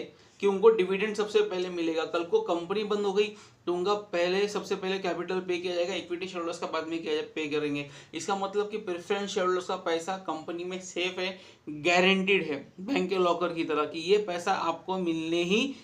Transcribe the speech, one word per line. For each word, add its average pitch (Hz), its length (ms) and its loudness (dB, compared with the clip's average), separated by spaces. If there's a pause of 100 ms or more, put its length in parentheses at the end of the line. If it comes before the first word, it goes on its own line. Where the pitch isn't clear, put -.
(420)
कि 196 60 4
उनको 196 220 8
dividend 190 460 2
सबसे 214 260 2
पहले 185 280 0
मिलेगा। 165 360 0
कल 170 180 -2
को 214 180 2
company 175 420 -2
बंद 208 220 0
हो 196 80 2
गई, 208 120 4 (400)
तो 175 80 0
उनका 180 200 0 (200)
पहले, 180 340 2
सबसे 202 280 -4
पहले 185 240 -2
capital 180 400 -2
पे 180 180 -2
किया 175 180 -4
जाएगा, 175 180 0
equity 175 340 -6
shareholders 170 320 -6
का 165 80 -6
बाद 160 200 -4
में 165 140 -4
किया 160 120 -2
जाए, 156 120 0
पे 156 240 -6
करेंगे। 143 360 -2 (280)
इसका 165 220 -4
मतलब 196 360 -2
कि 220 80 -4
preference 190 500 -4
shareholders 185 380 0
का 190 160 -2
पैसा 165 320 0 (120)
company 170 360 -6
में 185 180 -6
safe 180 380 -4
है, 185 100 -2 (400)
guaranteed 180 720 4
है, 151 140 -2 (220)
bank 185 300 0
के 190 80 0
locker 175 360 2
की 165 100 -2
तरह 151 220 0
कि 156 160 -6
ये 185 160 4 (100)
पैसा 175 260 0
आपको 170 460 -2
मिलने 165 440 0
ही 202 200 2 (200)